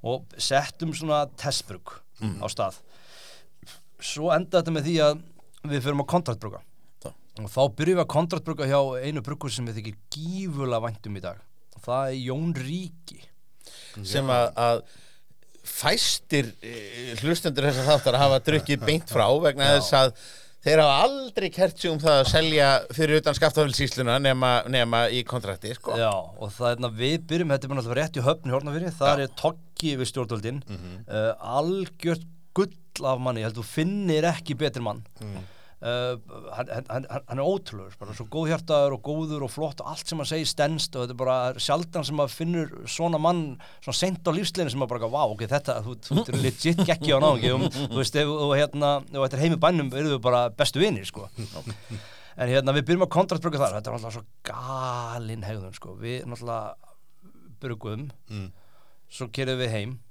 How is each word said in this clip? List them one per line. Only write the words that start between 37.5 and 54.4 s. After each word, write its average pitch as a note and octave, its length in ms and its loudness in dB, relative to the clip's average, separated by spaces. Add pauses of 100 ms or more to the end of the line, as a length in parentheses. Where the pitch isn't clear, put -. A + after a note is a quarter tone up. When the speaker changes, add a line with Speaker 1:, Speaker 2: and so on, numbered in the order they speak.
Speaker 1:
bara G#2 140 -12
svo A2+ 140 -12
góðhjartaður D#3 640 0
og A2+ 100 -8
góður D3+ 400 -4
og B2 80 -6
flott D3 300 -6
og - 100 -10
allt - 160 -10
sem E3 100 -4
hann C#3+ 80 -4
segir D#3 220 -2
stenst D3+ 480 0
og B2+ 100 -2
þetta B2 60 -10
er - 20 -10 (120)
bara B2+ 340 2
sjaldan D#3 460 -2
sem C#3+ 100 -4
maður D3 160 0
finnur E3 380 -2 (180)
svona E3+ 320 0
mann D#3+ 400 0 (240)
svona C3+ 100 -6
seint F3 300 -2
á E3+ 100 2
lífsleiðinni E3+ 380 -2
sem C3 80 -4
maður B2+ 80 0
bara, A2+ 220 -2
"Vá, C3+ 200 2
ok, G#2+ 160 -4
þetta, B2 380 -2
þú, A#2+ 160 -8
þú G3+ 300 0
ert B2+ 120 0
legit D3+ 360 2
geggjaður D#3 440 4
náungi," B2+ 320 6
og, C3 180 2
þú C3+ 280 -4
veist, C3 160 -2
ef, D3 120 4
og D3 280 2
hérna, C#3+ 480 2
ef - 100 -14
þetta C3+ 200 0
er C3+ 100 -2
heim E3 100 4
í D#3+ 60 0
bænum, D3+ 340 4
erum C#3+ 240 0
við A2 40 -4
bara B2 280 4
bestu C3+ 300 0
vinir, D3 260 2
sko. G2+ 240 -10 (1080)
En B2 120 -2
hérna, C3+ 240 4
við D3 140 2
byrjum F3 180 4
að - 40 -12
kontraktbrugga E3+ 500 0
þar, G#2 220 2
þetta A2 100 -6
var A#2 80 -6
alltaf A2 140 -10
svo A2+ 100 -12 (200)